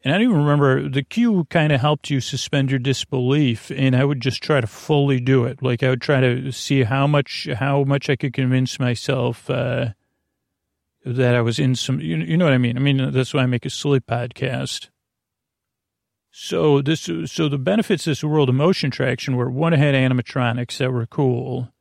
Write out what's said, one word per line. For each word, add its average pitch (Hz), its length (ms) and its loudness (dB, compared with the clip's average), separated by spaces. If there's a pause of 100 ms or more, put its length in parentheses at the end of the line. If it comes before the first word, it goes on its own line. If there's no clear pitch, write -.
And 135 120 0
I 190 40 2
don't 240 100 4
even 156 160 2
remember, 143 460 2
the 135 120 -2
queue 214 460 0
kinda 151 300 2
helped 151 320 0
you 139 100 0
suspend 135 500 -2
your 135 80 0
disbelief, 131 920 0
and 135 260 2
I 135 80 4
would 143 160 -2
just 123 220 0
try 147 180 2
to 117 60 -2
fully 139 540 0
do 127 240 4
it. 127 180 -6
Like, 127 200 -2
I 131 60 2
would 127 140 0
try 135 180 2
to 131 320 0
see 135 300 0
how 135 240 0
much, 147 500 0
how 139 280 0
much 143 260 0
I 131 60 2
could 135 180 -4
convince 131 440 0
myself, 123 680 -2
uh, 123 440 -2 (1080)
that 123 320 0
I 123 60 2
was 117 180 0
in 131 160 2
some, 131 260 -4
you, 160 160 -4
you 160 200 -2
know 180 80 4
what 143 100 4
I 127 40 2
mean? 120 180 0
I 127 40 -4
mean, 135 300 0
that's 131 220 -2
why 139 100 0
I 127 40 2
make 123 180 -2
a 135 60 -6
silly 139 300 0
podcast. 123 880 -6 (1400)
So 156 480 2
this, 151 300 -4 (160)
so 156 220 -2
the 139 100 -4
benefits 185 480 0
of 160 60 0
this - 120 -4
World 151 240 2
of 123 60 2
Motion 151 340 2
attraction 131 460 -2
were, 123 160 -2
one, 160 240 0
it 147 40 4
had 143 180 4
animatronics 123 840 0
that 127 140 -2
were 117 120 -2
cool. 127 760 -2